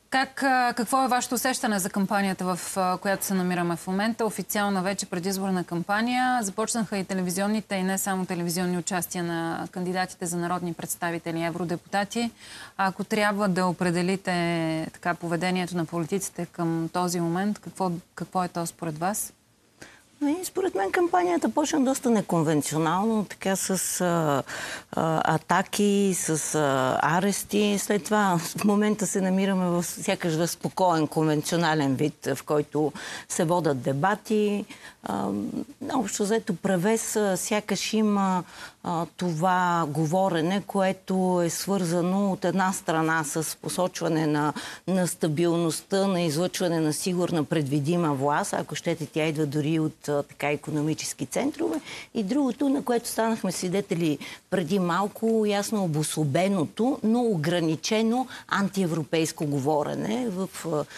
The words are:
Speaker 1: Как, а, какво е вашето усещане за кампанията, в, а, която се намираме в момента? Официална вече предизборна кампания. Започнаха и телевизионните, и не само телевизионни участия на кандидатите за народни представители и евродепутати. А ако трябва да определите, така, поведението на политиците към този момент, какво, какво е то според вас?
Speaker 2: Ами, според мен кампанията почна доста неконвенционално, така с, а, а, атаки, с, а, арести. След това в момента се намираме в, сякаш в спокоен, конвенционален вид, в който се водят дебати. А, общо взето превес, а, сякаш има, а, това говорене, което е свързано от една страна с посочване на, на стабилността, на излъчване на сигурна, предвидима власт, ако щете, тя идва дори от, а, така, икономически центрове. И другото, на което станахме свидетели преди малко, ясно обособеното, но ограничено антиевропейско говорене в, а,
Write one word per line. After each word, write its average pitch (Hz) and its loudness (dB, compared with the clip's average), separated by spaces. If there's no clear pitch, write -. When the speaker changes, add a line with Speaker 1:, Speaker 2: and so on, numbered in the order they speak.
Speaker 1:
Как, 269 -2
а, 254 4
какво 262 2
е 262 2
вашето 247 0
усещане 226 0
за 185 -2
кампанията, 190 0
в, - -8
а, 180 2
която 196 -2
се 196 -2
намираме 180 0
в - -10
момента? 214 0
Официална 202 -2
вече 190 -2
предизборна 190 -2
кампания. 233 0
Започнаха 214 -2
и 190 -2
телевизионните, 196 -2
и 185 0
не 190 0
само 190 -2
телевизионни 175 -2
участия 175 -4
на 165 -4
кандидатите 180 -4
за 170 -2
народни 175 -2
представители 170 -4
и 165 -2
евродепутати. 185 -2
А 190 2
ако 190 -4
трябва 208 2
да 185 2
определите, 175 0
така, 175 -2
поведението 175 -2
на 165 0
политиците 175 -4
към 165 -2
този 180 0
момент, 185 0
какво, 180 -4
какво 180 -4
е 180 -2
то 170 -4
според 165 -6
вас? 185 -4
Speaker 2:
Ами, 294 2
според 359 -2
мен 381 0
кампанията 349 2
почна 302 2
доста 262 2
неконвенционално, 170 2
така - -2
с, - -2
а, 160 2
а, 160 2
атаки, 196 2
с, - -2
а, 135 4
арести. 202 2
След 208 0
това 202 2
в - -4
момента 208 2
се 196 -2
намираме 190 2
в, 175 2
сякаш 180 -2
в 165 2
спокоен, 160 2
конвенционален 156 2
вид, 143 -2
в - -8
който 147 0
се - 0
водят 156 2
дебати. 202 0
А, 202 -4
общо 214 -2
взето 214 0
превес, 196 0
а, 202 2
сякаш - -2
има, 202 2
а, 170 -2
това 175 2
говорене, 175 2
което 185 2
е 165 2
свързано 185 0
от 185 -2
една 185 2
страна 160 0
с - -4
посочване 165 0
на, 151 2
на 180 2
стабилността, 170 0
на 180 2
излъчване 170 0
на 156 2
сигурна, 175 0
предвидима 151 2
власт, 143 0
ако 156 -4
щете, 160 -4
тя 156 -2
идва 156 0
дори 151 0
от, 156 -4
а, 143 2
така, - -4
икономически 147 -4
центрове. 311 -2
И 226 -2
другото, 269 0
на 269 0
което 240 -2
станахме 226 0
свидетели 175 0
преди 185 0
малко, 208 2
ясно 202 0
обособеното, 165 0
но 220 4
ограничено 214 2
антиевропейско 165 0
говорене 147 0
в, 185 -4
а, 151 -2